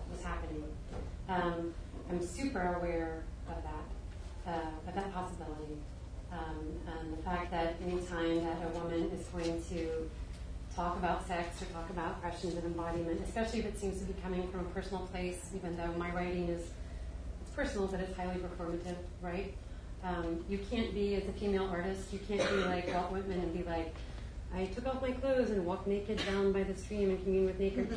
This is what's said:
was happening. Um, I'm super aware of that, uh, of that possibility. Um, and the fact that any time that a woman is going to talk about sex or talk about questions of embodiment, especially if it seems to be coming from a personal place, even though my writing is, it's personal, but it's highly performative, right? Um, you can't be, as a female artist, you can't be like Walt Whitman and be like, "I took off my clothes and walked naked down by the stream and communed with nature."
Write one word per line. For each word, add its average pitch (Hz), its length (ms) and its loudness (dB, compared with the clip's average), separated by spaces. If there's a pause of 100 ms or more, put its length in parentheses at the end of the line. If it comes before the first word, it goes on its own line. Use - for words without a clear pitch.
(120)
was 170 100 -4
happening. 160 420 -2 (680)
Um, 170 440 2 (360)
I'm 175 120 0
super 180 560 0
aware 165 460 0 (240)
of 170 160 -4
that, - 880 -6
uh, 160 360 -2
of 185 80 -4
that 196 180 -2
possibility. 151 640 -4 (540)
Um, 160 460 -4 (100)
and 160 300 -4
the - 60 -4
fact 175 280 0
that 170 300 2
any 180 200 0
time 165 420 2
that 170 220 0
a 165 120 -2
woman 170 340 2
is 185 160 -2
going 170 420 0
to 160 400 0 (680)
talk 175 220 2
about 175 280 4
sex 170 360 0
or 175 40 -4
talk 170 240 -4
about 180 320 -2
questions 175 360 0
of 170 80 0
embodiment, 170 580 0
especially 226 360 0
if 220 60 2
it - 140 -2
seems 190 200 0
to 190 60 -2
be 185 160 0
coming 180 280 0
from 180 100 -2
a 175 100 -2
personal 185 380 -2
place, 180 480 -2
even 170 220 -2
though 170 160 0
my 175 180 0
writing 180 380 2
is, 170 120 0 (800)
it's - 140 -8
personal, 214 320 2
but 185 140 0
it's 185 160 -2
highly 180 180 0
performative, 175 600 -2 (240)
right? 180 320 -2 (500)
Um, 170 460 0
you 196 100 2 (100)
can't 226 240 2
be, 202 220 4
as 190 120 2
a 190 60 -2
female 190 380 2
artist, 190 400 0
you 196 80 -2
can't 202 300 4
be 196 160 4
like 180 280 2
Walt 180 180 2
Whitman 190 280 0
and 165 180 2
be 175 60 0
like, 165 320 0 (580)
"I 185 120 2
took 240 200 -2
off 254 160 0
my 254 100 2
clothes 254 380 6
and 196 160 4
walked 190 220 0
naked 202 400 2
down 196 240 6
by 190 120 6
the 190 140 0
stream 202 320 2
and 185 140 2
communed 190 240 6
with 185 120 0
nature." 202 380 4